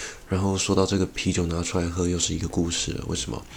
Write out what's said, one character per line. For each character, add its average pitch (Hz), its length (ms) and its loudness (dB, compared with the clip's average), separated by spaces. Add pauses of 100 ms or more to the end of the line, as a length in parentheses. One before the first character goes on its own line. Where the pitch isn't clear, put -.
(300)
然 95 100 2
后 95 180 2
说 95 160 2
到 95 120 6
这 95 120 2
个 92 100 4
啤 - 260 -2
酒 87 140 2
拿 85 140 0
出 85 160 -2
来 87 120 2
喝， 87 180 0
又 87 100 2
是 87 160 0
一 87 40 -2
个 85 100 -2
故 85 240 0
事 - 220 -2
了。 - 140 -4
为 85 80 -2
什 - 140 -4
么？ - 120 -6 (160)